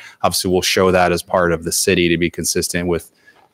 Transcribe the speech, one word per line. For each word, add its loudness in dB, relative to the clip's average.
obviously -2
we'll 2
show 2
that 2
as -2
part 0
of -4
the -4
city 2
to 2
be -2
consistent -4
with, -4